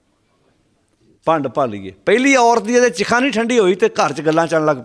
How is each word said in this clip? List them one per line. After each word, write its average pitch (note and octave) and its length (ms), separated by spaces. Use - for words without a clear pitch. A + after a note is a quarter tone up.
ਭੰਡ D#3 220
ਭਾਲੀਏ।" G#2 440
ਪਹਿਲੀ B3+ 300
ਔਰਤ A#3 280
ਦੀ A3+ 100
ਇਹਦੇ B3 160
ਚਿਖਾ A3+ 300
ਨਹੀਂ C4+ 120
ਠੰਡੀ A3+ 280
ਹੋਈ G3 160
ਤੇ G#3+ 140
ਘਰ D3+ 240
'ਚ D3+ 80
ਗੱਲਾਂ D#3+ 260
ਚੱਲਣ D#3 180
ਲੱਗ D3+ 180